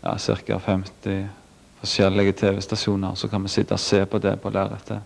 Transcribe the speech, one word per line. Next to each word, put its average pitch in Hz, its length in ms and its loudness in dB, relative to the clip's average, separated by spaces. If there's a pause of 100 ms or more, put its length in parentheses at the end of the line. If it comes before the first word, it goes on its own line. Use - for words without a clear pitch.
ja, - 140 -2
cirka 101 420 -2
femti 98 680 -4 (540)
forskjellige 98 500 4
T 98 180 2
V-stasjoner, 98 640 -2
så - 140 -4
kan 101 140 -2
vi 98 60 -4
sitte 98 240 0
og 101 80 0
se 98 260 2
på 104 160 -2
det 101 180 0
på 104 100 -6
lerretet. 104 560 -4